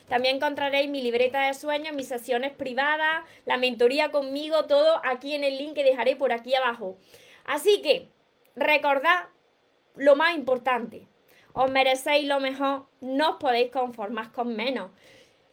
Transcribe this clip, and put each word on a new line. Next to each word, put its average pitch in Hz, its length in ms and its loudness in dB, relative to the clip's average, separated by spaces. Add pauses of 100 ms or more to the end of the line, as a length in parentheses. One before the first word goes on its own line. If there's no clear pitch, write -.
También 254 280 0
encontraréis 285 540 0
mi 277 120 -4
libreta 247 460 0
de 277 60 -2
sueños, 294 420 -6
mis 262 120 -6
sesiones 247 440 -4
privadas, 302 720 -2 (220)
la 254 120 -2
mentoría 254 540 2
conmigo, 294 540 -2
todo 294 380 4
aquí 254 300 -4
en 285 100 -4
el 269 140 -2
link 294 160 -8
que 285 100 -2
dejaré 262 320 2
por 262 180 -2
aquí 233 200 -4
abajo. 226 440 -2 (480)
Así 302 360 2
que, - 280 0 (460)
recordad 294 680 2 (720)
lo 277 200 8
más 330 200 4
importante. 247 720 -2 (460)
Os 262 160 2
merecéis 269 580 2
lo 277 120 2
mejor, 269 480 -4 (120)
no 269 320 0
os 370 60 -10
podéis 247 340 0
conformar 226 600 -6
con 240 240 -6
menos. 220 340 -4 (640)